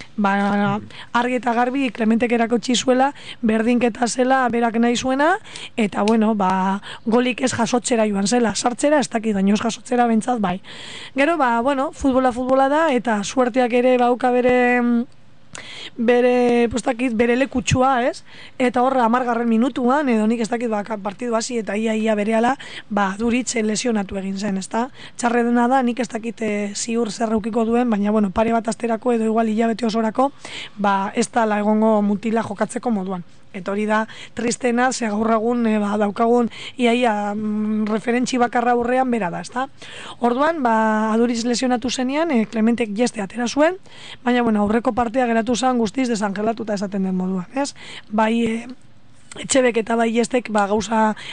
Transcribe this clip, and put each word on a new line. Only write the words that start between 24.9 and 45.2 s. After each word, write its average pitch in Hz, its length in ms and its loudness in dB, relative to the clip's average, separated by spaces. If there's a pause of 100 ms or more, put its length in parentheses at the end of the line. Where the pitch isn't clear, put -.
Txarrena 240 520 2
da, 269 140 4
nik 240 180 -2
ez 240 80 -4
dakit, 226 380 -8
eh, 208 300 -2
ziur 233 340 -2
zer 226 240 -2
aukiko 226 320 -2
duen, 240 240 2
baina, 208 240 0
bueno, 208 160 2
pare 226 220 0
bat 226 160 0
asterako 226 440 -2
edo 226 140 0
igual 220 220 2
hilabete 226 380 0
osorako, 226 440 0 (460)
ba, 202 380 0
ez 233 160 0
dala 220 280 2
egongo 214 440 4
mutila 208 440 0
jokatzeko 220 440 -4
moduan. 185 340 -4 (260)
Eta 190 220 -8
hori 208 100 -2
da 214 220 0 (340)
tristena, 240 540 0
ze 226 180 -4
gaur 214 240 0
egun, 233 320 0
eh, 214 160 2
ba, 202 160 -2
daukagun 233 540 2 (260)
iaia, 226 560 2
mm, 214 560 -2
referentzi 240 480 0
bakarra 240 380 2
aurrean 247 340 0
bera 220 180 -2
da, 170 140 -6
ezta? 247 220 -6 (560)
Orduan, 277 420 2
ba, 220 500 2
Aduriz 233 320 2
lesionatu 247 460 0
zenean, 277 400 -2
eh, 226 160 2
Clementek 220 480 0
jeste 226 260 0
atera 226 280 -6
zuen, 311 260 2 (480)
baina, 247 240 2
bueno, 214 160 2
aurreko 214 320 0
partea 240 320 0